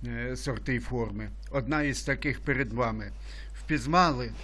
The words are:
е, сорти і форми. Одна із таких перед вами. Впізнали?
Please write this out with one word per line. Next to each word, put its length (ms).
е, 300
сорти 380
і 60
форми. 480
Одна 320
із 200
таких 380
перед 320
вами. 380
Впізнали? 680